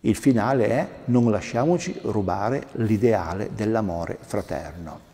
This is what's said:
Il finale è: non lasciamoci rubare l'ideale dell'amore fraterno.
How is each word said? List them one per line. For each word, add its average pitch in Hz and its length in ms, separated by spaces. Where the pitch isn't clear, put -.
Il 110 80
finale 120 540
è: 143 200
non 120 240
lasciamoci 139 720
rubare 101 680
l'ideale 104 840
dell'amore 104 640
fraterno. 80 800